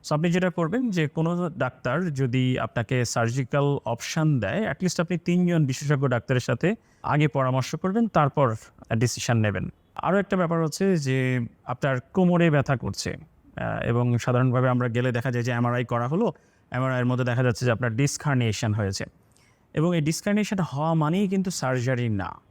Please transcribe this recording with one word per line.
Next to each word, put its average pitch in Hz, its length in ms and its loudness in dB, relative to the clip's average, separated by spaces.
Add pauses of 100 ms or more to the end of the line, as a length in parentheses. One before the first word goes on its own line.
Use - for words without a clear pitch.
So 156 100 -2
আপনি 165 160 2
যেটা 180 200 2
করবেন 202 400 -2
যে 165 180 0
কোনো 170 500 -2
ডাক্তার 139 560 -2
যদি 127 440 0
আপনাকে 120 460 -2
সার্জিক্যাল 131 800 0
অপশন 147 560 0
দেয়, 156 320 -2
at - 100 -8
least 180 200 -2
আপনি 165 160 -2
তিনজন 175 480 2
বিশেষজ্ঞ 139 420 0
ডাক্তারের 123 320 0
সাথে 160 340 0 (280)
আগে 147 260 2
পরামর্শ 131 460 0
করবেন, 196 340 0
তারপর 139 460 2 (420)
ডিসিশন 117 400 0
নেবেন। 104 360 0 (220)
আরও 185 240 0
একটা 196 180 0
ব্যাপার 165 280 2
হচ্ছে 190 320 0
যে 131 500 0 (180)
আপনার 127 360 -2
কোমরে 175 500 4
ব্যথা 143 260 2
করছে, - 400 -6 (400)
আহ, 110 260 -4
এবং 120 360 2
সাধারণভাবে 127 500 2
আমরা 123 200 0
গেলে 123 240 0
দেখা 120 180 -2
যায় 120 140 -2
যে 127 80 -2
এমআরআই 120 320 0
করা 120 240 -2
হলো, 180 240 0 (380)
এমআরআই 127 280 -2
এর 120 60 0
মধ্যে 123 200 0
দেখা 123 180 0
যাচ্ছে 123 240 0
যে 123 60 4
আপনার 110 240 -2
ডিস্ক 139 260 0
হার্নিয়েশন 117 520 0
হয়েছে। 98 300 -2 (680)
এবং 170 200 2
এই 165 60 2
ডিস্ক 151 240 -2
হার্নিয়েশন 208 340 0
হওয়া 156 360 -2
মানেই 165 340 2
কিন্তু 190 220 -2
সার্জারি 127 580 -2
না। 98 320 -4 (100)